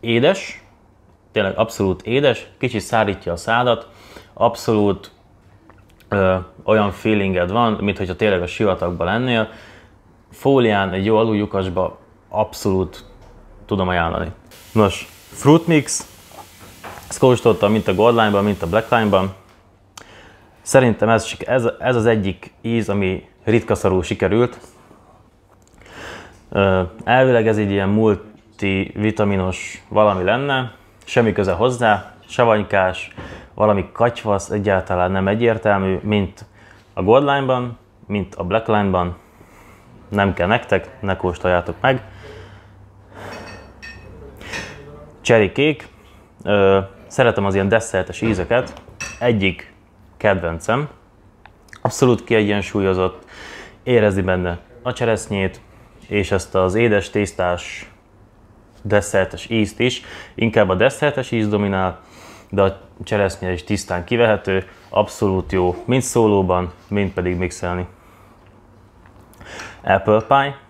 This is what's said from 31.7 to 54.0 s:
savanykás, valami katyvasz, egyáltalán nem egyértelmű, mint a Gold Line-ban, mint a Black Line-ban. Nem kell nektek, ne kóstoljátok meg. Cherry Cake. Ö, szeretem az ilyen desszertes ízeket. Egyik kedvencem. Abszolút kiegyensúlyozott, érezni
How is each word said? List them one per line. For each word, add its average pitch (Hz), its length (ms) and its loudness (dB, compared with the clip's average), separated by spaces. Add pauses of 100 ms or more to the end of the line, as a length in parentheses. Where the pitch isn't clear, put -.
savanykás, 101 840 0 (400)
valami 101 380 2
katyvasz, 113 580 -2
egyáltalán 92 600 0
nem 95 180 0
egyértelmű, 104 760 0
mint 101 420 -2 (480)
a - 100 -6
Gold 120 220 4
Line-ban, 131 540 -2 (280)
mint 98 280 -6
a - 100 -6
Black 107 220 -2
Line-ban. 92 500 0 (920)
Nem 101 260 2
kell 87 120 0
nektek, 101 540 -2
ne 95 160 -2
kóstoljátok 87 640 -2
meg. 127 220 0 (3250)
Cherry 110 320 0
Cake. 147 320 -2 (580)
Ö, 98 360 2 (280)
szeretem 117 380 0
az 98 100 0
ilyen 98 140 2
desszertes 98 520 -2
ízeket. 113 600 -2 (360)
Egyik 98 540 -2 (440)
kedvencem. 95 720 -2 (920)
Abszolút 123 440 2
kiegyensúlyozott, 101 1000 0 (580)
érezni 107 400 2